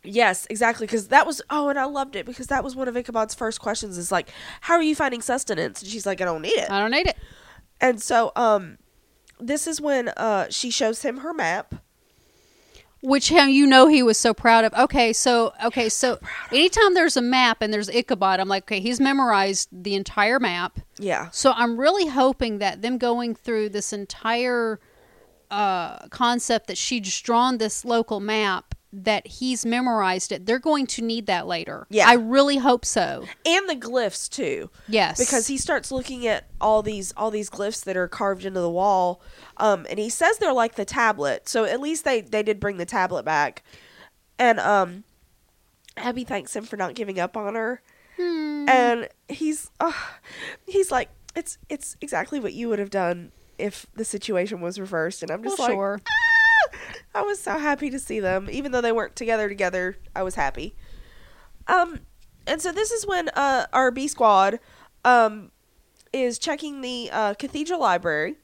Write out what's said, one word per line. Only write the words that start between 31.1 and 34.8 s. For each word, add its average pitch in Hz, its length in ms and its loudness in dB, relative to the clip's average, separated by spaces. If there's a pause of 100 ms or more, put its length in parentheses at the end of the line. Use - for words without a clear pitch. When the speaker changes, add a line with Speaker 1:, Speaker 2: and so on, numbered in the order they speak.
Speaker 2:
that 180 180 -2
later. 170 440 -8
Speaker 1:
Yeah. 214 200 8
Speaker 2:
I 240 40 10
really 269 440 4
hope 247 280 2
so. 147 400 -2 (200)
Speaker 1:
And 370 240 2
the 311 60 -2
glyphs, 233 540 -4
too. 143 400 -6 (180)